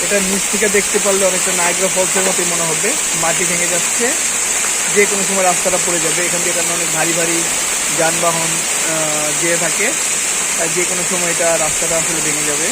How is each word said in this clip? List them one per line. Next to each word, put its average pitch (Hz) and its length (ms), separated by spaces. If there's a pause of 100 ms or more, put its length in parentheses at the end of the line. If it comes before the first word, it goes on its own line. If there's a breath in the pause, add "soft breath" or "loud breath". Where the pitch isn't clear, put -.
এটা 202 160
নিচ 190 220 (100)
থেকে 208 180
দেখতে 202 300
পারলে 196 260
অনেকটা 185 320
নায়াগ্রা 175 380
ফলসের 185 280
মতোই 185 220
মনে 170 180
হবে। 165 300 (280)
মাটি 170 280
ভেঙে 175 180
যাচ্ছে, 180 440 (840)
যে 202 140
কোনো 196 200
সময় 196 140
রাস্তাটা 180 420
পড়ে 175 140
যাবে। 156 260
এখান 170 180
দিয়ে 175 120
কারণ 170 180
অনেক 170 220
ভারী 165 220
ভারী 170 260 (540)
যানবাহন, 165 540
আহ, 156 800 (100)
যেয়ে 170 160
থাকে, 175 340 (680)
তাই 165 180
যে 180 140
কোনো 180 220
সময় 175 200
এটা 165 260
রাস্তাটা 160 380
আসলে 165 300
ভেঙে 151 220
যাবে। 151 240